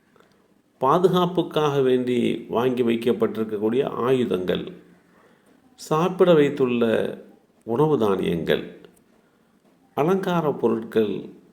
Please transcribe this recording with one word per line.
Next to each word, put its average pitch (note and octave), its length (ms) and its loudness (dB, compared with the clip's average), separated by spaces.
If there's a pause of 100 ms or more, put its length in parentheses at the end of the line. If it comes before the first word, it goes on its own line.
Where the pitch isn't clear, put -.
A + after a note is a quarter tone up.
(800)
பாதுகாப்புக்காக D#3+ 1000 2
வேண்டி B2 680 0
வாங்கி B2 340 0
வைக்கப்பட்டிருக்கக்கூடிய A2+ 1000 -2
ஆயுதங்கள், F#2+ 880 -2 (1000)
சாப்பிட F3+ 600 2
வைத்துள்ள A#2+ 800 2 (480)
உணவு B2 360 0
தானியங்கள், F2 800 0 (1160)
அலங்கார E3+ 580 0
பொருட்கள் A2+ 760 -2 (240)